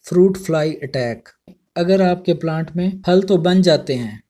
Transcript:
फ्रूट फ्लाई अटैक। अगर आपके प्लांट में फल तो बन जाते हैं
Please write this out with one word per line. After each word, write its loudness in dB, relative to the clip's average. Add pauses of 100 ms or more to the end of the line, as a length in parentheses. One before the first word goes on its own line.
फ्रूट 2
फ्लाई -4
अटैक। -8 (480)
अगर 2
आपके 0
प्लांट -6
में -4
फल 4
तो 0
बन 2
जाते 2
हैं -8